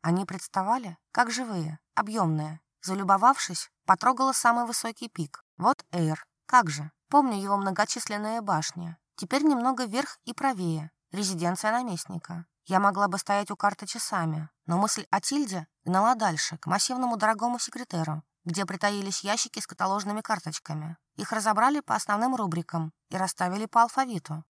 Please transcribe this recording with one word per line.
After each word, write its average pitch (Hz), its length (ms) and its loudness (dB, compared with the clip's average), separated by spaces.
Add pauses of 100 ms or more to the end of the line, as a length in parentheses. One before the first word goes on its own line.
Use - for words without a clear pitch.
Они 180 180 2
представали, 196 720 -4 (140)
как 240 200 2
живые, 190 480 -4 (140)
объемные. 160 680 0 (200)
Залюбовавшись, 196 880 2 (160)
потрогала 247 460 4
самый 240 340 2
высокий 226 440 -6
пик. - 340 -8 (140)
Вот 220 340 2
Эйр. 160 340 0 (200)
Как 233 240 6
же, 147 200 -6 (200)
помню 247 320 4
его 196 160 0
многочисленные 214 840 -2
башни. 170 560 -2 (220)
Теперь 269 260 -2
немного 254 400 2
вверх 240 400 -4
и 233 100 -10
правее. 175 580 -2 (200)
Резиденция 185 600 -2
наместника. 180 760 -6 (200)
Я 190 140 2
могла 202 300 4
бы 196 80 -2
стоять 202 340 0
у 202 60 -6
карты 202 300 0
часами, 160 640 -4 (180)
но 170 100 2
мысль 208 320 0
о 196 100 2
Тильде 208 480 -2 (160)
гнала 202 320 4
дальше, 180 440 -2
к - 80 -10
массивному 240 500 0
дорогому 226 420 0
секретеру, 160 640 -4 (220)
где 175 200 -2
притаились 196 600 -2
ящики 214 340 -2
с - 80 -8
каталожными 202 540 -2
карточками. 160 720 -6 (200)
Их - 180 -4
разобрали 220 480 2
по 226 140 -2
основным 220 400 0
рубрикам 170 580 -2 (160)
и 185 80 -6
расставили 185 480 -2
по 233 160 4
алфавиту. 233 640 -2 (120)